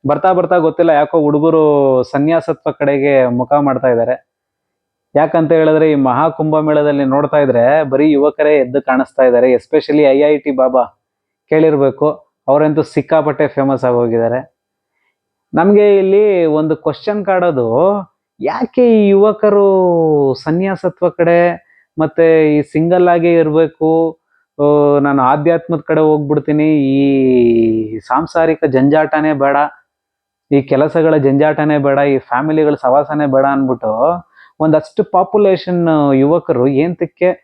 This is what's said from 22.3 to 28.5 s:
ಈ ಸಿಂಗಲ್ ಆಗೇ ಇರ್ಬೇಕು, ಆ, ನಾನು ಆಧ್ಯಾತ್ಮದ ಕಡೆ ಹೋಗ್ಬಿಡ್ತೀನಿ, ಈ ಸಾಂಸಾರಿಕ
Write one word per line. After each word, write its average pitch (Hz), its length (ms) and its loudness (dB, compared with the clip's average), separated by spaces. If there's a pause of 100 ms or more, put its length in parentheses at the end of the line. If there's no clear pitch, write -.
ಈ 151 40 0
ಸಿಂಗಲ್ 170 460 0
ಆಗೇ 175 260 2
ಇರ್ಬೇಕು, 160 880 0 (400)
ಆ, 147 400 2
ನಾನು 139 220 0
ಆಧ್ಯಾತ್ಮದ 151 580 0
ಕಡೆ 156 220 -2
ಹೋಗ್ಬಿಡ್ತೀನಿ, 151 600 0
ಈ 127 1400 0
ಸಾಂಸಾರಿಕ - 680 -2